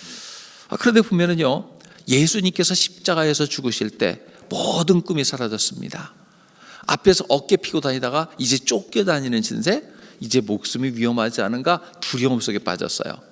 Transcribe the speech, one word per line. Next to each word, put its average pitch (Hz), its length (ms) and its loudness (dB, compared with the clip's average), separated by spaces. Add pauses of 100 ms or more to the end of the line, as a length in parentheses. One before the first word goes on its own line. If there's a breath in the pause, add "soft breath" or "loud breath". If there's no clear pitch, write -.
(680 loud breath)
아, - 80 -6
그런데 226 260 4
보면은요, 170 680 0 (380 loud breath)
예수님께서 175 680 2
십자가에서 156 720 0
죽으실 117 440 -4
때 90 300 -2 (280 loud breath)
모든 170 540 2
꿈이 151 220 0
사라졌습니다. - 920 -4 (720 loud breath)
앞에서 - 420 4
어깨 143 280 2
피고 170 240 -2
다니다가 131 580 -2
이제 131 180 2
쫓겨다니는 147 840 0
신세, 117 400 -2 (380 loud breath)
이제 117 200 2
목숨이 110 500 -2
위험하지 117 520 0
않은가 127 580 -2
두려움 127 400 0
속에 104 200 -2
빠졌어요. - 720 -6